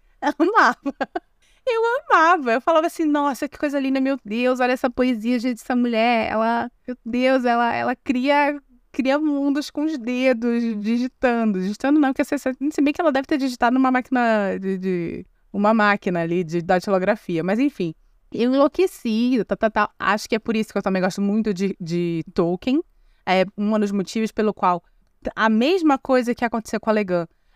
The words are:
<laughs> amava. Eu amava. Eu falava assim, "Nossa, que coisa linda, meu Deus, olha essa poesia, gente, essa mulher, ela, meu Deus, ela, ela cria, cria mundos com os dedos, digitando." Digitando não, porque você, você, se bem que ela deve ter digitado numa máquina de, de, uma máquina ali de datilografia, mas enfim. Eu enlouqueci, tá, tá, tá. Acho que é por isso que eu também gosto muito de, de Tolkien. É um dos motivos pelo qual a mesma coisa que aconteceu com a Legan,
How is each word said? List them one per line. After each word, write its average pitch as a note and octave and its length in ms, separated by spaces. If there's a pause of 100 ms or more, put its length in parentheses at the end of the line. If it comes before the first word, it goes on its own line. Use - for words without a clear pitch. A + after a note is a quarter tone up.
<laughs> - 120
amava. D4 760 (720)
Eu A4+ 140 (200)
amava. E4 520
Eu B3 80
falava E4 260
assim, E4 180
"Nossa, C#4+ 420
que - 100
coisa C#4+ 220
linda, C4+ 220
meu C4+ 220
Deus, B3 360
olha B3 140
essa B3+ 160
poesia, B3 500
gente, A#3+ 220
essa B3+ 140
mulher, A#3 560
ela, A#3 400 (160)
meu B3 180
Deus, B3+ 400
ela, A#3 280
ela A#3+ 220
cria, C#4+ 640 (320)
cria C4+ 280
mundos C#4+ 500
com D4 140
os D#4 140
dedos, A#3+ 640 (200)
digitando." A#3 760
Digitando A#3+ 400
não, C4+ 100
porque C#4 140
você, C#4+ 140
você, C4 160 (180)
se - 100
bem C#4+ 120
que - 80
ela D#4+ 100
deve C4+ 160
ter D#4+ 100
digitado B3 360
numa C4 180
máquina A3+ 680
de, F#3+ 180
de, F3+ 480 (260)
uma G#3 220
máquina G3+ 480
ali E3+ 220
de E3+ 180
datilografia, F#3 840
mas G3 160
enfim. G3 340 (380)
Eu B3 220
enlouqueci, B3+ 920
tá, G3 100
tá, A3 160
tá. G#3 260
Acho G#3 320
que A3+ 60
é G#3+ 40
por A3 160
isso A3 160
que - 60
eu G3 60
também F#3+ 180
gosto F#3 180
muito G#3 320
de, F#3+ 280
de E3+ 440 (100)
Tolkien. F#3 460 (460)
É F#3 180 (140)
um G#3+ 220
dos G#3 120
motivos G3+ 400
pelo G#3+ 220
qual F3+ 300 (520)
a A3 140
mesma C#4+ 480
coisa B3 380
que B3 100
aconteceu A3+ 340
com - 100
a G#3+ 40
Legan, F3+ 340 (280)